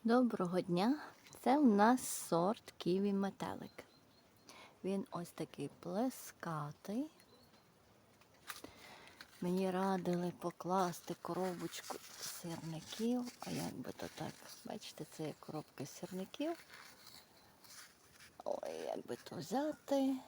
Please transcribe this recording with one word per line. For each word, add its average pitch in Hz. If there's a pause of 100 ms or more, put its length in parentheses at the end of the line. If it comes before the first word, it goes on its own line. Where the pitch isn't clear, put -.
Доброго 220
дня! 196 (420)
Це 262
у 302
нас 226
сорт -
ківі 196
метелик. - (1000)
Він 196
ось 175
такий 143 (100)
плескатий. 185 (2250)
Мені 185
радили 180
покласти 175
коробочку 175 (240)
сірників. 220
А -
як 160
би -
то 85
так? - (320)
Бачите, -
це -
є 151
коробка 151
сірників. 196 (1800)
Ой, - (140)
як 57
би 120
то -
взяти 269 (100)